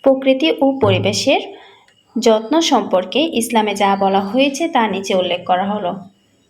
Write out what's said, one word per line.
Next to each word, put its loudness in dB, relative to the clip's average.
প্রকৃতি 2
ও 2
পরিবেশের 2
যত্ন 2
সম্পর্কে 0
ইসলামে -2
যা 2
বলা 0
হয়েছে 0
তা 0
নিচে -4
উল্লেখ -2
করা 0
হলো। -4